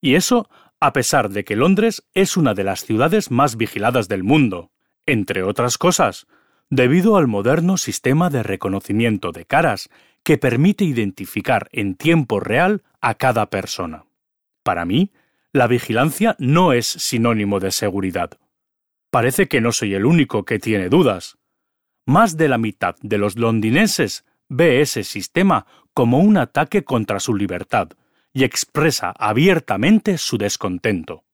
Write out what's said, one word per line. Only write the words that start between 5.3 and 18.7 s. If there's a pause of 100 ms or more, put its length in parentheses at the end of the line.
otras
cosas, (420)
debido
al
moderno
sistema
de
reconocimiento
de
caras (340)
que
permite
identificar
en
tiempo
real (180)
a
cada
persona. (580)
Para
mí, (400)
la
vigilancia
no
es
sinónimo
de
seguridad. (800)